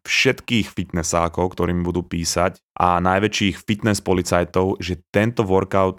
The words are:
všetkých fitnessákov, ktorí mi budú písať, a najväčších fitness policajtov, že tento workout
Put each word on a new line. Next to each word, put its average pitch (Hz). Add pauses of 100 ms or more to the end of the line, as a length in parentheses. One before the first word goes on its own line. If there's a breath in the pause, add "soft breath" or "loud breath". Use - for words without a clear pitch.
všetkých -
fitnessákov, 87
ktorí 87
mi 87
budú 87
písať, 85 (160)
a 87
najväčších 98
fitness 107
policajtov, 92
že 87
tento 113
workout 95